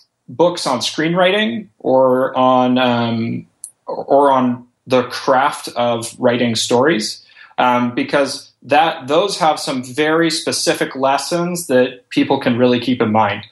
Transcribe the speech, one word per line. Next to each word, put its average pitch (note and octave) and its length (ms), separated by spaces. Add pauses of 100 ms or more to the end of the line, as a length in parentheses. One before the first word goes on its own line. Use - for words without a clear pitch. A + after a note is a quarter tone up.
(300)
books E3+ 360
on C3 140
screenwriting F#3 880 (120)
or C3 580
on, B2+ 400
um, A#2+ 680 (380)
or C#3 460
on B2+ 360 (200)
the B2 160
craft - 680
of A#2 480
writing A#2+ 380
stories, - 680 (320)
um, B2 380
because C#3 560 (120)
that, D3 440
those F#3 320
have D#3 200
some C3 240
very D#3 460
specific D#3 680
lessons E3+ 720
that B2+ 420
people C#3 300
can B2 180
really B2 220
keep A#2+ 220
in A2 100
mind. G#2+ 400